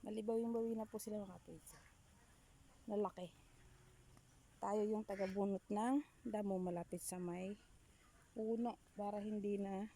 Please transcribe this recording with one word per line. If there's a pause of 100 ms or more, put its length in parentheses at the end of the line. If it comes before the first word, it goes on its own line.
Malibaw
yung
bawi
na
po
sila,
mga
Kapage. (1120)
Lalaki. (1300)
Tayo
yung
tagabunot
ng (160)
damo
malapit
sa
may (800)
puno (160)
para
hindi
na